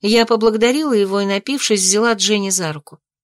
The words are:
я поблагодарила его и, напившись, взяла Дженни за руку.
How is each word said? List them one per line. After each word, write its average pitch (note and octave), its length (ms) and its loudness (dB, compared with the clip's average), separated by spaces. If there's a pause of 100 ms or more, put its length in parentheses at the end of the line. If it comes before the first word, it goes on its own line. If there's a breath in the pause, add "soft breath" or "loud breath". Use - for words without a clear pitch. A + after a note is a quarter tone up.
я A3+ 260 2
поблагодарила A#3 640 2
его G3+ 280 0
и, G3 60 -2
напившись, G3+ 540 -2
взяла G#3 340 0
Дженни G3 360 -2
за F3+ 220 -4
руку. D3+ 280 -16 (240)